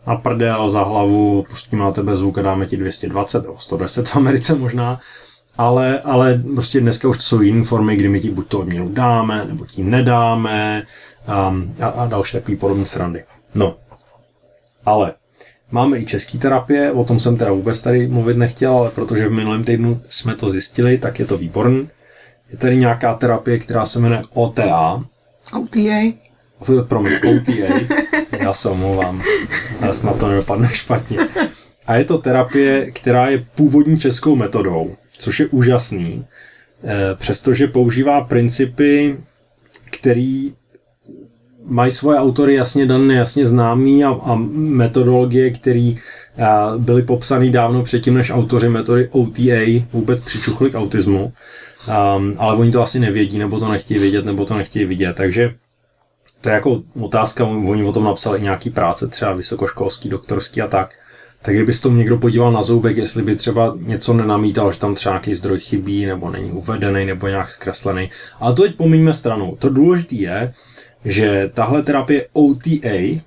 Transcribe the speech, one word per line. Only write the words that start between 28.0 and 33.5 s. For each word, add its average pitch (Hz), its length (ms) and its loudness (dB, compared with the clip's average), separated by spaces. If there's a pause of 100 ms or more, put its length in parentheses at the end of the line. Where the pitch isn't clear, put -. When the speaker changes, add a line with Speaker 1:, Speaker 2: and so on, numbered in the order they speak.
Speaker 1:
Já 233 120 -2
se - 160 -2
omlouvám, 92 540 -2 (600)
ale 113 120 -2
snad 110 240 -2
to 104 100 0
nedopadne 101 400 0
špatně. - 500 -4 (680)
A 117 100 2
je - 80 4
to 165 140 0
terapie, 131 720 0
která 127 380 0
je 127 160 -2 (100)